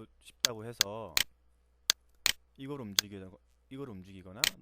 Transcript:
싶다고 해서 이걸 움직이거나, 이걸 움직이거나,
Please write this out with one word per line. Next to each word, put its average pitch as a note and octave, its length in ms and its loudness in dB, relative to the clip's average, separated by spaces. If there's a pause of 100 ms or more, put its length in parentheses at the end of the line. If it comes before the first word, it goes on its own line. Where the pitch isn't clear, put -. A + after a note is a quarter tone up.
(200)
싶다고 A2 460 0
해서 G#2+ 480 -2 (1400)
이걸 C#3 260 -8
움직이거나, G2 480 -2 (400)
이걸 C3+ 180 -10
움직이거나, F#2+ 520 -12 (220)